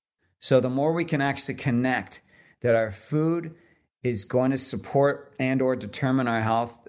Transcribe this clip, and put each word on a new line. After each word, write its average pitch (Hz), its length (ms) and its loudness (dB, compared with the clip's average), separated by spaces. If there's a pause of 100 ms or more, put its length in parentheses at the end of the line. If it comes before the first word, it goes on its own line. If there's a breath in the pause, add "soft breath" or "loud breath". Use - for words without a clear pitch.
(380)
So - 200 4
the 127 120 0
more 139 220 0
we 170 120 0
can 160 160 0
actually 135 360 0
connect 123 680 -2 (400 soft breath)
that 120 120 4
our 113 160 2
food 160 640 -2 (480 loud breath)
is 117 220 -2
going 127 260 0
to 135 80 0
support - 800 0
and 131 240 0
or 131 140 2
determine 127 500 -2
our 113 140 0
health, 113 480 -2